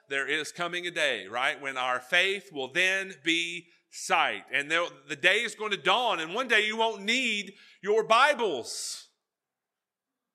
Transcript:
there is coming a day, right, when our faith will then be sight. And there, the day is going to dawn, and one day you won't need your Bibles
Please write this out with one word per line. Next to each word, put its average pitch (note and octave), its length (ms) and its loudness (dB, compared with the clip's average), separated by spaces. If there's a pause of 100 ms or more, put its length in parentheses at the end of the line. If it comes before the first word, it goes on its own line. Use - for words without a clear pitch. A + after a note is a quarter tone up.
there C#3 180 0
is D3 240 -2
coming F3 340 -4
a F3 60 -6
day, C#3 360 0
right, C3 320 -2
when C3+ 160 -6
our B2+ 240 0
faith F#3+ 540 0
will C3 180 -6
then F#3+ 520 0
be E3+ 420 -2 (260)
sight. C3+ 520 0 (100)
And C#3+ 160 0
there, E3+ 160 2 (220)
the D3+ 80 -8
day F3 220 4
is A#3 180 -4
going G#3+ 160 -6
to G3 60 -2
dawn, F#3+ 420 2
and D#3+ 160 -6
one B3 120 -2
day G#3+ 180 4
you G#3+ 120 -2
won't A3 240 0
need G#3 520 -2 (280)
your G#3 220 2
Bibles A3 1040 2 (1300)